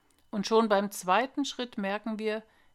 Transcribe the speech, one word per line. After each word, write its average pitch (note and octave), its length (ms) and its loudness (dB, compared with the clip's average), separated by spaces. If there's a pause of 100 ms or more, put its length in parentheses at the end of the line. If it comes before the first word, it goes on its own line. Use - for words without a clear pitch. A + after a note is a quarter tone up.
(320)
Und G3+ 160 -4
schon A3 200 4
beim G3+ 220 4
zweiten A#3 540 0
Schritt B3 340 -8
merken G#3 400 -4
wir, G#3+ 240 -4 (320)